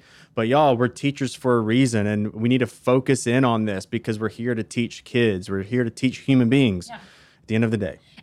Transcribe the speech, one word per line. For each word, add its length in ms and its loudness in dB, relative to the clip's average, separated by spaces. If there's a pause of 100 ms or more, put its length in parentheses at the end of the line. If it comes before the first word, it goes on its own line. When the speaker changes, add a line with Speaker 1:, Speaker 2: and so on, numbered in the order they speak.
(340)
Speaker 1:
But 140 -2
y'all, 280 4
we're 120 2
teachers 480 -6
for 200 0
a 40 2
reason, 480 2
and 260 -2
we 140 -2
need 100 2
to 80 0
focus 600 0
in 160 2
on 200 2
this 220 -4
because 320 -6
we're 100 -4
here 280 -6
to 80 -4
teach 400 -6
kids. 440 0
We're 140 -4
here 220 -2
to 60 -4
teach 280 -4
human 300 4
beings 400 2
Speaker 2:
Yeah. 80 -16
Speaker 1:
at 500 -20
the 80 -4
end 100 2
of 60 0
the 80 0
day. 200 -6 (240)